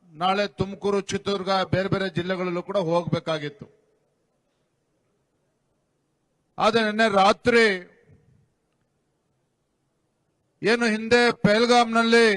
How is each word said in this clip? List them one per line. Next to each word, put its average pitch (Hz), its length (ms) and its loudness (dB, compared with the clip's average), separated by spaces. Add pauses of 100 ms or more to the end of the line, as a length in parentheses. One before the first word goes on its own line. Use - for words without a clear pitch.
(120)
ನಾಳೆ 190 320 -2 (140)
ತುಮಕೂರು, 196 400 -4 (120)
ಚಿತ್ರದುರ್ಗ, 196 400 -6 (240)
ಬೇರೆ 190 200 -2
ಬೇರೆ 196 120 -4 (120)
ಜಿಲ್ಲೆಗಳಲ್ಲೂ 180 500 -6
ಕೂಡ 196 100 -4 (120)
ಹೋಗಬೇಕಾಗಿತ್ತು. 160 760 -4 (3000)
ಆದರೆ 214 300 0
ನಿನ್ನೆ 220 200 0 (140)
ರಾತ್ರಿ 233 440 4 (3000)
ಏನು 233 320 0
ಹಿಂದೆ 226 260 0 (240)
ಪಹಲ್ಗಾಮ್ನಲ್ಲಿ 233 840 4 (100)